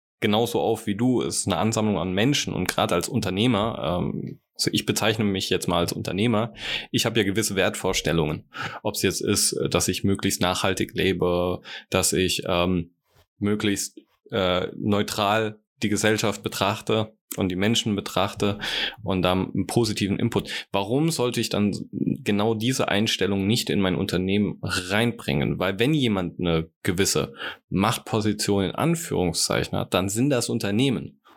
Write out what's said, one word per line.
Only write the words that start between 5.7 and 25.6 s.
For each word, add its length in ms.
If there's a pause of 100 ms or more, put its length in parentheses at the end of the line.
als 140
Unternehmer, 600 (380)
ich 160
habe 120
ja 60
gewisse 300
Wertvorstellungen. 920 (360)
Ob's 180
jetzt 200
ist, 380 (120)
dass 160
ich 160
möglichst 380
nachhaltig 520
lebe, 680 (280)
dass 240
ich, 340
ähm, 440 (480)
möglichst, 600 (300)
äh, 380 (100)
neutral 800 (220)
die 80
Gesellschaft 540
betrachte 760 (180)
und 140
die 60
Menschen 400
betrachte 640 (420)
und 220
dann 300
einen 120
positiven 520
Input. 540
Warum 380
sollte 320
ich 80
dann 240 (180)
genau 600
diese 340
Einstellung 600
nicht 240
in 100
mein 140
Unternehmen 640
reinbringen? 960
Weil 220